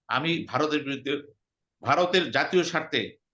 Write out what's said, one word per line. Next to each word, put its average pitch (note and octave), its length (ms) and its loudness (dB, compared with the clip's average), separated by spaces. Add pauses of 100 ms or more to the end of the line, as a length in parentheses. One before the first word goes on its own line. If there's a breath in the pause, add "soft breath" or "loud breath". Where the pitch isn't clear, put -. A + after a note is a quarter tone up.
আমি D3 420 -2
ভারতের D3+ 340 0
বিরুদ্ধে, C#3 300 -6 (720)
ভারতের F3 480 2
জাতীয় D#3 320 2
স্বার্থে C3+ 540 -4 (160)